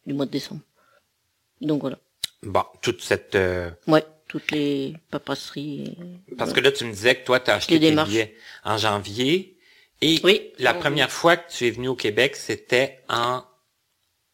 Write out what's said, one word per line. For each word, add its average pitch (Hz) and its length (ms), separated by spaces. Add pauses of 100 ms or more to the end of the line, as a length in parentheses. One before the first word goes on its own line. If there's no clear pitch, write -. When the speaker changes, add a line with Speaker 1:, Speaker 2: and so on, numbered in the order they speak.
Speaker 1:
du 139 80
mois 139 120
de - 40
décembre. 143 320 (1000)
Donc 147 220
voilà. 131 160 (440)
Speaker 2:
Bon, 98 220 (160)
toute - 220
cette, - 320
euh, 90 360 (160)
Speaker 1:
Ouais, 156 180 (220)
toutes - 260
les 143 420 (160)
paperasseries 143 840 (360)
et - 60
Speaker 2:
Parce 120 140
Speaker 1:
ouais. - 60
Speaker 2:
que 131 60
là, 139 100
tu 120 140
me 113 60
disais 110 220
que - 120
toi, 127 140
t'as 107 160
acheté 131 180
Speaker 1:
Les 156 60
Speaker 2:
tes 156 100
Speaker 1:
démarches. 156 180
Speaker 2:
billets 107 260 (300)
en 110 140
janvier. 107 800 (460)
Et 156 200
Speaker 1:
Oui, 196 340
Speaker 2:
la 127 120
Speaker 1:
janvier. 113 100
Speaker 2:
première 143 320
fois 170 240
que - 160
tu - 140
es 117 40
venu 120 180
au 131 60
Québec, 123 420
c'était 123 720
en 123 360 (880)